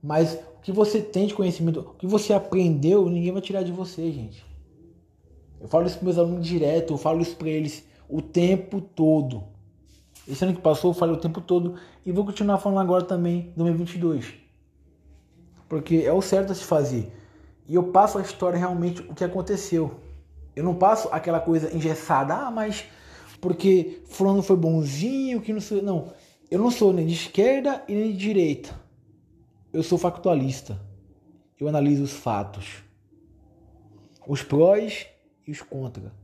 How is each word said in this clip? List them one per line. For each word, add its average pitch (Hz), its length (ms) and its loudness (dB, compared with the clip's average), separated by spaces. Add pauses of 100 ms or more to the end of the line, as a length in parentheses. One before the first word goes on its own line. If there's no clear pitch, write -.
mas 156 320 0
o - 280 -16
que 196 100 -6
você 208 280 2
tem 202 280 0
de 208 60 -4
conhecimento, 170 440 0
o - 160 -14
que - 140 -8
você 208 240 2
aprendeu, 180 760 4
ninguém 175 220 0
vai 190 100 -4
tirar 190 220 -4
de 180 80 -4
você, 175 400 -6
gente. 120 340 -12 (1160)
Eu - 80 -16
falo 170 180 2
isso 175 120 -4
pros 180 60 -6
meus 180 140 2
alunos 170 260 2
direto, 165 500 0
eu 139 40 -4
falo 160 240 0
isso 170 140 -4
pra 160 120 -6
eles 156 360 -4 (240)
o 151 120 -4
tempo 185 600 0
todo. 143 640 0 (840)
Esse 139 180 -4
ano 185 120 0
que - 40 -12
passou, 160 300 4
eu 170 40 0
falei 170 200 2
o 160 60 -6
tempo 165 200 -4
todo 175 360 0 (280)
e 185 60 -8
vou 190 140 0
continuar 202 340 0
falando 196 220 0
agora 180 240 2
também, 175 520 -2
dois 170 140 2
mil 165 100 0
e 175 40 -2
vinte 170 100 -10
e 185 40 -8
dois. 160 360 -2 (1300)
Porque 160 360 2
é 131 80 4
o 190 80 4
certo 190 300 0
a 190 60 -2
se - 80 -12
fazer. 127 520 0 (480)
E 156 120 -2
eu 180 160 2
passo 208 260 4
a 190 40 -2
história 175 360 -2
realmente 175 440 -2
o - 120 -14
que - 80 -4
aconteceu. 175 760 -4 (560)
Eu 147 80 -4
não 175 100 0
passo 202 380 4
aquela 165 260 -2
coisa 165 340 0
engessada, 151 600 0
"Ah, 254 160 -6
mas 214 360 -6 (540)
porque 180 680 2
fulano 196 360 2
foi 196 140 4
bonzinho, 170 840 0
que 220 120 -6
não 214 80 -4
sei", 202 200 -2
não. 185 320 -4 (380)
Eu 185 100 0
não 240 100 4
sou 208 220 4
nem 170 140 2
de 165 80 0
esquerda 262 760 0
e 208 60 -4
nem 214 180 0
de 190 60 -6
direita. 185 520 0 (1040)
Eu 160 100 -2
sou 170 160 0
factualista. 143 800 0 (800)
Eu 143 80 -4
analiso 147 380 2
os 135 80 -6
fatos. 101 720 -8 (1400)
Os 139 140 -2
prós 202 640 4 (420)
e - 20 -12
os 147 120 -12
contra. 117 500 -12 (120)